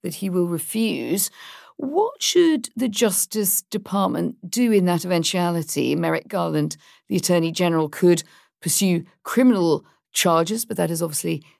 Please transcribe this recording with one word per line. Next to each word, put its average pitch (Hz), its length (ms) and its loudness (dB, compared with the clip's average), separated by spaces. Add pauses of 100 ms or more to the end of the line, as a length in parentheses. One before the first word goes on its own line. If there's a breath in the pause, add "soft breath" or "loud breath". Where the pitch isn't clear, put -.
that 170 140 -8
he 196 120 -6
will 180 200 0
refuse. 185 840 -4 (480 loud breath)
What 381 440 -2
should 330 540 2
the 233 140 -2
Justice 208 720 -2
Department 190 720 -4 (140)
do 240 200 2
in 196 140 4
that 175 220 0
eventuality? 170 880 -2
Merrick 165 320 -2
Garland, 156 480 -2 (320 soft breath)
the 196 80 -2
Attorney 170 340 2
General, 165 380 0
could 175 340 4 (380 soft breath)
pursue 175 440 0 (180 soft breath)
criminal 196 640 2 (260 soft breath)
charges, 175 540 2
but 196 100 -6
that 175 140 0
is 165 120 -4
obviously 160 400 -4 (180 soft breath)